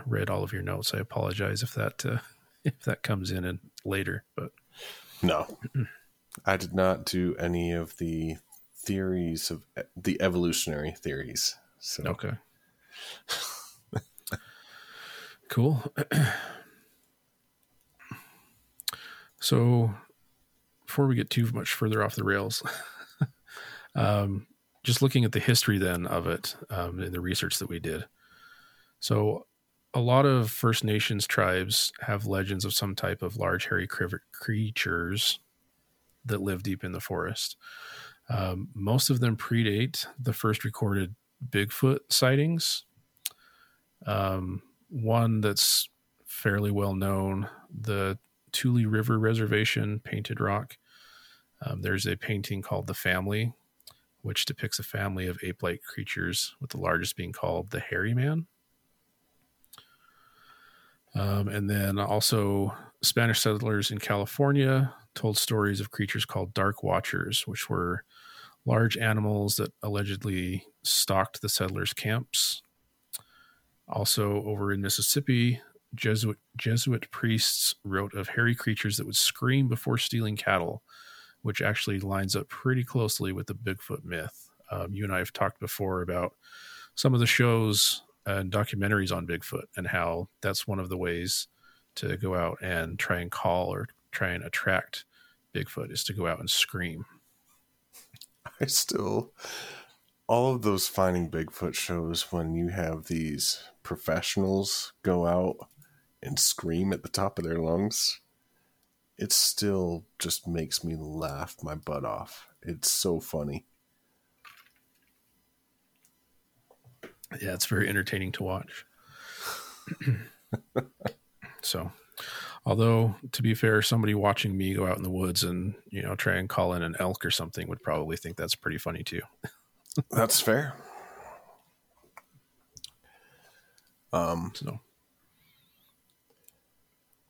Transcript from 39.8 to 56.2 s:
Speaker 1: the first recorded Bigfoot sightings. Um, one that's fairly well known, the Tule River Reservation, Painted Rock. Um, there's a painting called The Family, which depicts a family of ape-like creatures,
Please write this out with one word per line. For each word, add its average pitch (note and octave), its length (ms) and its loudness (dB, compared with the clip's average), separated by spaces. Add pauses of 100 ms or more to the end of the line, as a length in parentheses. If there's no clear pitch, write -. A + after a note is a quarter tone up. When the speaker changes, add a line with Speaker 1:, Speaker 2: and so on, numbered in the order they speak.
Speaker 1:
the A#2+ 140 -2
first - 300 2
recorded G2+ 500 0 (340)
Bigfoot A#2+ 520 2 (100)
sightings. C#3+ 760 4 (1200)
Um, F#2+ 560 0 (320)
one A2+ 460 4
that's - 480 2 (360)
fairly G#2 460 2
well G2+ 240 2
known, G2 540 0 (200)
the G2+ 480 -2 (340)
Tule A#2+ 340 4
River A2 340 4
Reservation, A2 800 2
Painted A2 400 -6
Rock. G#2 380 0 (840)
Um, - 200 -4
there's F#2+ 240 0
a F#2+ 100 0
painting G2+ 460 -4
called F#2 260 -4
The F#2+ 60 -4
Family, G2+ 600 0 (680)
which - 240 0
depicts - 340 -4
a G#2 40 -6
family F#2+ 440 -2
of F2+ 160 -4
ape-like F2+ 400 -4
creatures, - 760 -4